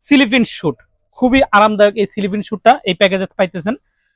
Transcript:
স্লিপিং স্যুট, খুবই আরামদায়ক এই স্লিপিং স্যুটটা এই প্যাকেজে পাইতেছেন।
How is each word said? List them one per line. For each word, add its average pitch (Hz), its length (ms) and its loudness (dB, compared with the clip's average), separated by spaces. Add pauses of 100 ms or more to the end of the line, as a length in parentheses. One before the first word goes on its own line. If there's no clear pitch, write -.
স্লিপিং 262 440 0
স্যুট, - 320 -6 (420)
খুবই 254 220 2 (120)
আরামদায়ক 208 440 2
এই 208 100 -2
স্লিপিং 208 360 -6
স্যুটটা 220 300 0 (120)
এই 185 100 -2
প্যাকেজে 190 320 -2 (100)
পাইতেছেন। 190 400 -4 (400)